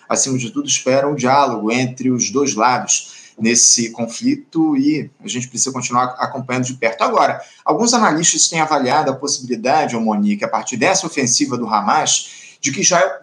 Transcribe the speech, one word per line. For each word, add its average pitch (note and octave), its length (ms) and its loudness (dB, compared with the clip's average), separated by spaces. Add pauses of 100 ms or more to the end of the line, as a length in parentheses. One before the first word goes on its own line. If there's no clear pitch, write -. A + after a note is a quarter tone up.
acima B2+ 300 0
de A2+ 120 -6
tudo, C#3 160 -6
espera C3+ 420 0
um D3 60 -2
diálogo B2 560 2
entre B2+ 400 -2
os A2 200 0
dois C3 240 0
lados A#2 840 -2
nesse A2+ 520 2
conflito C#3+ 840 0
e C#3+ 340 0 (120)
a A#2 60 -12
gente B2 200 -6
precisa C3 240 -2
continuar B2 460 -2
acompanhando B2+ 460 -2
de B2+ 100 -6
perto. A#2 280 -2
Agora, F3+ 380 2 (240)
alguns A#3 300 2
analistas E3 540 2
têm E3 120 -2
avaliado C#3+ 500 2
a B2+ 60 -4
possibilidade, B2 800 -2
ô A2+ 40 -2
Monique, G#2 440 0
a - 40 -4
partir A2 280 -4
dessa F3 300 0
ofensiva C3 500 0
do A#2+ 100 -4
Hamas, A2 920 0
de C3+ 120 -4
que G3 80 -4
Israel F3+ 420 2